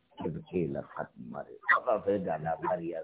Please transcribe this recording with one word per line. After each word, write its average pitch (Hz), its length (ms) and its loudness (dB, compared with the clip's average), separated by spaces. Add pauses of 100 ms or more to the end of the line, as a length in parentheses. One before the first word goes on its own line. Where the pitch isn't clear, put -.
(260)
idh 80 100 -4 (140)
qila 71 320 0 (100)
qad 73 160 -6 (220)
marid. - 260 -10 (160)
Haka 113 320 4
sai 101 160 4
ga 87 180 0
labari 80 540 -2
ya 80 120 -4